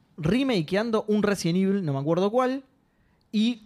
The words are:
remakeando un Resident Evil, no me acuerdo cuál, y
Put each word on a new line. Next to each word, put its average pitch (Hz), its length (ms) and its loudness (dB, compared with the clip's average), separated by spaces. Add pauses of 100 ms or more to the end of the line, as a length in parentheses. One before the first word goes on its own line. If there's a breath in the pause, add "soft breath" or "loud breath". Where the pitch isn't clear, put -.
(160)
remakeando 208 920 0
un 208 160 2
Resident 185 340 0
Evil, 196 260 2
no 143 100 -2
me 135 40 -2
acuerdo 165 320 0
cuál, 254 320 0 (720)
y 226 340 0